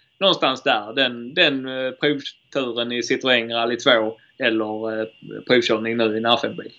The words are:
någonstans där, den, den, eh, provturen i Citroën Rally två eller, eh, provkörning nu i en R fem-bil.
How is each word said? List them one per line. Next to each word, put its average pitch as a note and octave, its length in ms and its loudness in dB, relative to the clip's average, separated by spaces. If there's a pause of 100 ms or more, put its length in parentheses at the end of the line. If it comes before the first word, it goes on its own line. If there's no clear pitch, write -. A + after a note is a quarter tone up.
(200)
någonstans D#3+ 440 2
där, A2 320 0
den, B2 380 -2
den, D3 320 2
eh, C3 260 -4
provturen C3 1000 -4
i A#2+ 100 -2
Citroën A#2+ 520 2
Rally A#2 240 0
två A2+ 360 2 (260)
eller, A2 600 -2
eh, A2 60 -4 (400)
provkörning A#2 500 2
nu A2+ 180 2
i - 20 -2
en A2+ 80 -2
R A#2 160 4
fem-bil. - 380 -8